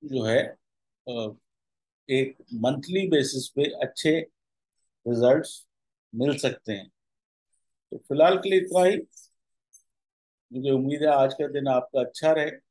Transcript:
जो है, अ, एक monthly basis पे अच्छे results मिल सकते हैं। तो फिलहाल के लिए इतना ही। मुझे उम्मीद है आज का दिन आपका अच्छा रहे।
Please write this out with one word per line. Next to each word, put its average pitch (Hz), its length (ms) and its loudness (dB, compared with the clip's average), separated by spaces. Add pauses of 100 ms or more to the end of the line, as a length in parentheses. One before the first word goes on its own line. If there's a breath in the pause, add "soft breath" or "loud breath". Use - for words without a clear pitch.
जो 131 200 -4
है, 117 340 0 (500)
अ, 117 280 -6 (720)
एक 135 260 0 (180)
monthly 139 540 -2
basis 139 420 0
पे 143 140 -2
अच्छे - 560 -2 (880)
results 123 600 2 (480)
मिल 139 220 -2
सकते 113 360 -6
हैं। 98 140 -12 (1040)
तो - 60 -12
फिलहाल 160 400 2
के 190 120 -4
लिए 190 100 4
इतना 180 240 2
ही। 185 140 4 (1600)
मुझे 131 180 -2
उम्मीद 139 300 0
है 151 60 2
आज 143 260 4
का 147 140 -4
दिन 139 200 -4
आपका 127 340 0
अच्छा 156 300 0
रहे। 156 200 0 (200)